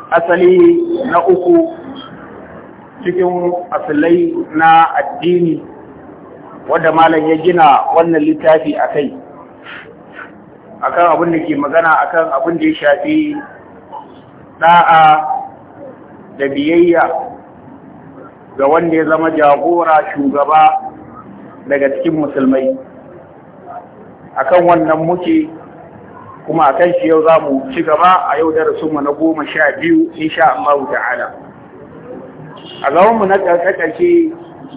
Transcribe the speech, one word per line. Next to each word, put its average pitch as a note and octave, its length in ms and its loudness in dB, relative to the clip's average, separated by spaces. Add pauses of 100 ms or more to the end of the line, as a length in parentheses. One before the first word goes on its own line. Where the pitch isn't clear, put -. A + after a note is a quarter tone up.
(120)
asali F3 720 4 (240)
na - 160 0
uku E4+ 480 2 (1300)
cikin F3+ 480 -2 (160)
asalai D#3+ 640 0 (180)
na D#3+ 460 4
addini, E3 640 -2 (1040)
wanda E3 260 0
malam D#3+ 380 2
ya D#3+ 100 2
gina D#3+ 540 2
wannan E3 260 2
littafi D#3 540 0
a - 160 -4
kai, C#3+ 240 -4 (1700)
akan E3 220 0 (100)
abin E3+ 160 -2
da E3 80 -2
ke D#3 160 -4
magana C#3+ 540 0
akan D#3+ 160 0 (100)
abin E3+ 240 -2
da D#3 80 -2
ya D#3 80 0
shafi D4 640 -2 (1200)
da'a E3 440 4 (1300)
da C#3 160 -4
biyayya E3 520 2 (1500)
ga C3+ 100 0
wanda E3 280 0
ya D#3+ 120 0
zama D#3+ 240 0
jagora, D#3 800 2
shugaba C#3+ 800 0 (760)
daga C#3 220 0 (100)
cikin D#3+ 200 -2
musulmai. C3+ 560 -2 (1600)
Akan E3+ 320 0
wannan D#3+ 380 2
muke, E3 420 -2 (960)
kuma D#3 320 0
akan F3 240 2
shi F3 80 -2
yau D#3+ 160 2
za D#3+ 160 4
mu C3+ 320 -4
ci D3 140 -6
gaba F3 480 2
a C#3+ 80 -2
yau D#3+ 100 0
darasinmu D#3 480 -2
na C#3+ 140 -4
goma D3+ 340 -2
sha D3+ 320 -2
biyu, D#3+ 380 0
insha D#3 400 0
Allah C#3+ 220 0 (100)
ta'ala. A#2+ 380 -6 (1600)
A C#3 80 0
gabanmu G3+ 340 4
na F#3+ 140 2
ƙarshe, F3 920 0 (440)